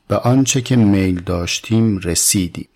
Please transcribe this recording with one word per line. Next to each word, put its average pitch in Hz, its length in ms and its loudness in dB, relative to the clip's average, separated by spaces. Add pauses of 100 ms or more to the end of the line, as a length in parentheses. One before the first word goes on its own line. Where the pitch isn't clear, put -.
به 104 100 0
آنچه 127 440 2
که 123 140 0
میل 98 460 2
داشتیم 95 760 -2
رسیدیم. 87 800 -2